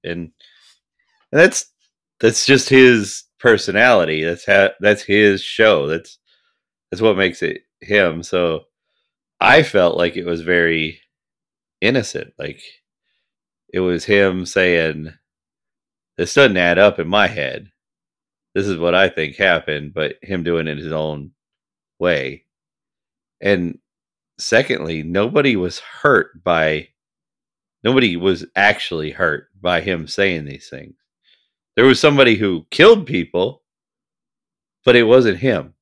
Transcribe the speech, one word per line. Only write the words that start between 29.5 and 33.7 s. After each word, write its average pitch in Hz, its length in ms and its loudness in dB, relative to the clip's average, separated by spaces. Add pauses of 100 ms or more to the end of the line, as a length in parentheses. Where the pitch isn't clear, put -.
by 87 220 -2
him 85 260 -6
saying 90 380 -4
these 71 240 -20
things. 76 240 -20 (840)
There 113 80 4
was 131 160 4
somebody 135 360 4
who 95 340 -4
killed 202 360 4
people, 95 560 -4 (1200)